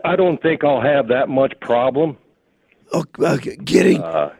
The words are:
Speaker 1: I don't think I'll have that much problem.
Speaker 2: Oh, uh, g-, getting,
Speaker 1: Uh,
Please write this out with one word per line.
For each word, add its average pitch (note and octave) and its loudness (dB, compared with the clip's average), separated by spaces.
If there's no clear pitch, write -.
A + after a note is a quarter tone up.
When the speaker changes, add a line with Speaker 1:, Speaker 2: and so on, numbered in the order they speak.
Speaker 1:
I F3 0
don't F3+ 0
think D#3 -2
I'll C#3 2
have C3+ 0
that B2 0
much C3+ 0
problem. C3 0
Speaker 2:
Oh, E3 -2
uh, D3 0
g-, - -10
getting, - 4
Speaker 1:
Uh, - -4